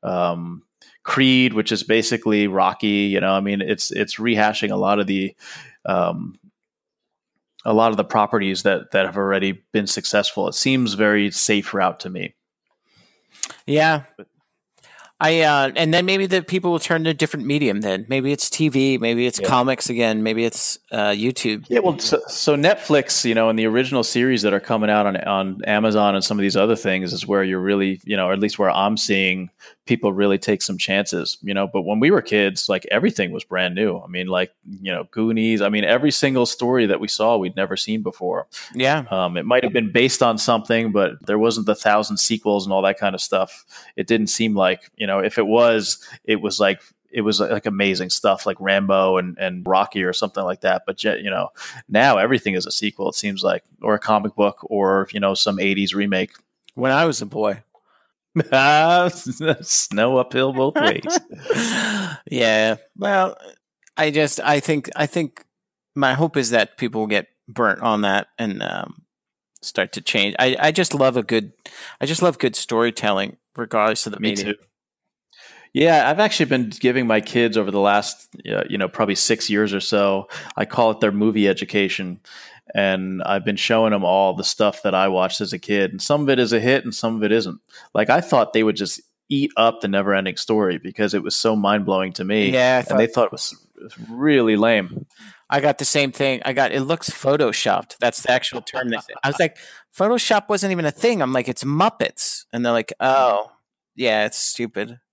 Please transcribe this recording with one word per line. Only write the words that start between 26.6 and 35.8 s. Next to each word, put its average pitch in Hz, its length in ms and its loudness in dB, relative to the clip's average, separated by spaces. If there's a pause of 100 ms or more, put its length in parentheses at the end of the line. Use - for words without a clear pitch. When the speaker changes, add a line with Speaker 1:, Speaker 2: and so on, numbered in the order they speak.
Speaker 1:
things 92 360 -2
is 87 140 -10
where 98 160 0
you're 92 160 -2
really, 95 460 0
you 104 120 -4
know, 92 120 0
or 95 40 0
at 98 60 -2
least 104 220 -2
where 95 100 4
I'm 104 260 2
seeing 92 540 0 (360)
people 110 260 0
really 98 260 2
take 101 240 0
some 92 160 -6
chances, 95 640 -2
you 101 100 -6
know. 98 140 -2
But 95 160 -2
when 101 160 -2
we 147 140 6
were 170 100 2
kids, 101 460 0
like, 95 220 -2
everything 107 420 0
was - 100 -8
brand 92 320 -4
new. 95 240 0
I 92 80 -16
mean, 90 220 -8
like, 92 240 -2 (300)
you 95 100 -6
know, 87 180 -6
Goonies. 113 520 0
I 101 80 2
mean, 104 120 0